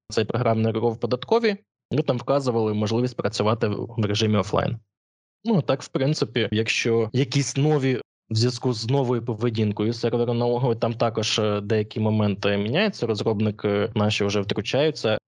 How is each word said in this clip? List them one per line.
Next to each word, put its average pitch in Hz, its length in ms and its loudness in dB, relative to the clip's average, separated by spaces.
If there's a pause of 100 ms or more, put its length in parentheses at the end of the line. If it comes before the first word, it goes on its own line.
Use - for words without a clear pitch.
цей 110 160 0
програмне 113 440 2
Р 110 80 -2
Р 113 80 0
О 117 40 4
в 113 80 -2
податковій, 202 580 0 (360)
ви 143 120 2
там 127 140 0
вказували 120 560 0
можливість 113 440 0
працювати 107 500 0
в 110 380 -2
режимі 104 320 2
офлайн. 92 400 -2 (680)
Ну, 208 140 4
так, 135 200 -2
в - 60 -14
принципі, 131 640 0
якщо 110 600 0
якісь 131 440 0
нові, 135 380 2 (340)
в 110 60 -4
зв'язку 123 380 0
з 110 160 -4
новою 127 360 0
поведінкою 110 680 0
сервера 120 400 0
налогової, 120 460 0
там 117 140 0
також, 117 460 0
е, 104 220 0
деякі 107 380 -2
моменти 104 580 2
міняються, 123 500 0
розробники 104 880 0
наші 104 300 2
вже 101 160 0
втручаються, 113 760 0 (100)